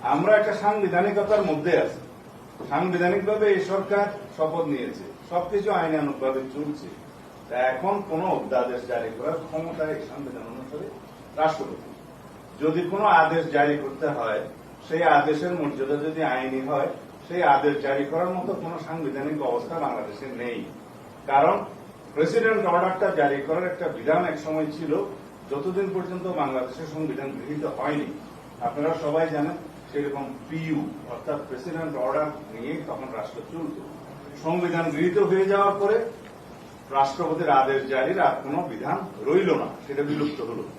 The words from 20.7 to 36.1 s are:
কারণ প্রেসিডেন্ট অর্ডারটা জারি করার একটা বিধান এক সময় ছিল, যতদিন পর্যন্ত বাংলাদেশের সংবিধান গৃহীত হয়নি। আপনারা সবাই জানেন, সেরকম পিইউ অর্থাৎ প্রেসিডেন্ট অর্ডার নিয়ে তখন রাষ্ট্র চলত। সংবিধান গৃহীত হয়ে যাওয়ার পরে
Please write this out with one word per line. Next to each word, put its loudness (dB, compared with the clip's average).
কারণ 8
প্রেসিডেন্ট 4
অর্ডারটা 4
জারি 4
করার 0
একটা -4
বিধান 4
এক -4
সময় 0
ছিল, -2
যতদিন 0
পর্যন্ত -4
বাংলাদেশের -2
সংবিধান -4
গৃহীত -6
হয়নি। -2
আপনারা 0
সবাই 2
জানেন, 0
সেরকম -2
পিইউ -2
অর্থাৎ -4
প্রেসিডেন্ট -6
অর্ডার 2
নিয়ে -6
তখন -8
রাষ্ট্র -8
চলত। -6
সংবিধান 2
গৃহীত 4
হয়ে 6
যাওয়ার 6
পরে 4